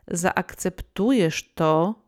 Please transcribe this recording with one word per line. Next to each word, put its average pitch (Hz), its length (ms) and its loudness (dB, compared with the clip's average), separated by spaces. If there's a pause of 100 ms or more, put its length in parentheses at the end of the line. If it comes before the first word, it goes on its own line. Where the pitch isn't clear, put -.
zaakceptujesz 185 1500 -2
to, 165 420 2 (120)